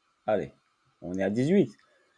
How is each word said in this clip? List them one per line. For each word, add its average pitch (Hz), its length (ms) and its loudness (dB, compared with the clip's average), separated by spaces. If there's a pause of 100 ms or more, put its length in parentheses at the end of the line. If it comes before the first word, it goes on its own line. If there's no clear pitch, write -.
(260)
Allez, 95 260 -2 (500)
on 87 160 -10
est 95 60 -2
à 98 60 0
dix-huit. 139 480 0 (400)